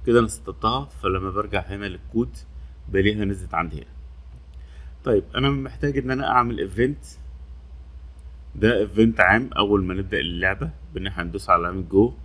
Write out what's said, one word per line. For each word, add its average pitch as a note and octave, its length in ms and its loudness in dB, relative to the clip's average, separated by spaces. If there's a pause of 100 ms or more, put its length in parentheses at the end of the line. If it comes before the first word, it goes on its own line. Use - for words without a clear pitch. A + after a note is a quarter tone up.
كده A#2+ 140 8
أنا A2+ 80 4
سطبتها، A2+ 560 -4
فلما F#2+ 460 -2
برجع G2+ 300 -4
هنا G2+ 260 -8
للكود A2+ 500 -4 (520)
بلاقيها G2+ 360 2
نزلت F#2+ 300 -4
عندي E2 220 -2
هنا. - 140 -12 (1120)
طيب، G#2+ 200 4 (100)
أنا C3+ 160 2
محتاج C#3 480 -2
إن B2+ 120 -4
أنا C3 180 -2
أعمل A#2+ 300 4
event. G#2+ 460 0 (1500)
ده G#2+ 240 2
event A2 420 4
عام G#2 320 6
أول G2+ 320 4
ما F2+ 100 -2
نبدأ F#2+ 260 -4
اللعبة، F2+ 500 -2 (240)
بإن F#2 120 -6
إحنا F#2+ 160 -6
هندوس F2 280 -8
على F2 160 4
علامة F#2 160 -4
جو F#2+ 320 4 (100)